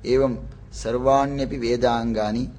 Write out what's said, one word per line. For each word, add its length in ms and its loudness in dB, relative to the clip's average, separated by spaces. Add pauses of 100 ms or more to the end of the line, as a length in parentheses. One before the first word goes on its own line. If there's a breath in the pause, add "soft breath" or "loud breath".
एवं 320 2 (360)
सर्वाण्यपि 840 0
वेदाङ्गानि, 1000 0